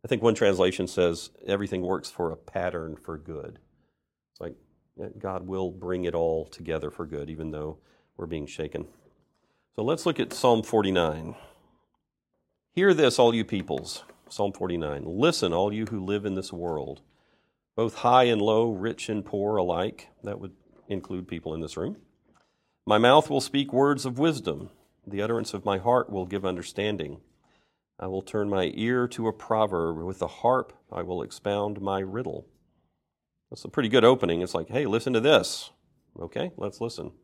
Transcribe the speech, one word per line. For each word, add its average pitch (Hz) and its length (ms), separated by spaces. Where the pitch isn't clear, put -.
I - 60
think 110 140
one 113 120
translation 95 520
says, 85 440
"Everything 98 360
works 90 280
for 82 220
a 80 40
pattern 87 600
for 80 220
good." 78 400
It's - 80
like, 87 160
yeah, 98 120
God 92 280
will 95 240
bring 90 360
it 85 80
all 82 320
together 78 440
for - 140
good, 73 240
even 80 220
though 76 280
we're 85 100
being 78 200
shaken. 78 420
So 110 60
let's 156 240
look 165 120
at - 140
Psalm 117 300
forty-nine. 87 760
"Hear 185 220
this, 139 240
all 117 160
you 113 100
peoples." - 600
Psalm 101 220
forty-nine. 78 520
"Listen, 101 480
all 98 200
you 110 140
who 101 180
live 101 200
in 98 100
this 95 180
world, 78 500
both 113 200
high 123 280
and 113 160
low, 110 320
rich 101 360
and 107 160
poor 104 320
alike." 90 520
That 101 180
would 98 140
include 92 400
people 82 260
in 82 60
this 78 160
room. 127 200
"My 107 120
mouth 131 300
will 139 120
speak 139 320
words 135 340
of 123 120
wisdom. 98 520
The 98 160
utterance 110 300
of 98 120
my 98 140
heart 120 320
will 95 160
give 95 180
understanding. 90 760
I 95 80
will 95 160
turn 104 260
my 95 260
ear 123 340
to 117 200
a 107 40
proverb. 92 680
With 90 220
the 90 60
harp, - 460
I 87 100
will 87 200
expound 101 580
my 98 200
riddle." 98 460
That's - 140
a - 40
pretty 123 200
good 113 160
opening. 90 380
It's 92 120
like, 85 140
"Hey, 127 180
listen 113 260
to 113 80
this." - 500
Okay, 143 380
let's - 240
listen. - 320